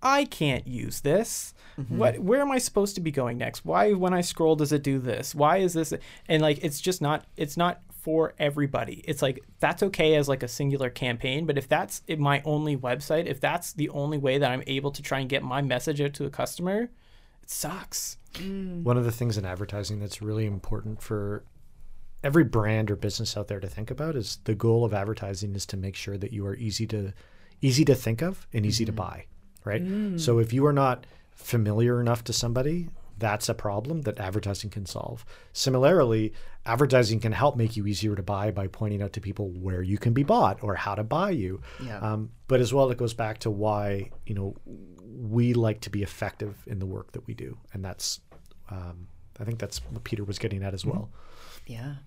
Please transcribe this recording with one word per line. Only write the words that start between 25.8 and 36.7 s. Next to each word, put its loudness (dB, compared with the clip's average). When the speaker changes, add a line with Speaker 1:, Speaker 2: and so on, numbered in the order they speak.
Speaker 4:
sure -8
that -6
you -4
are -4
easy -2
to, -4
easy 6
to 8
think 0
of -4
and 2
easy 2
to -4
Speaker 2:
Mm-hmm. -4
Speaker 4:
buy, -8
right? -2
Speaker 3:
Mm. -2
Speaker 4:
So 4
if 4
you 4
are 6
not 4
familiar 2
enough 2
to -4
somebody, 0
that's 0
a 2
problem -2
that -2
advertising -4
can -8
solve. -8
Similarly, 6
advertising 6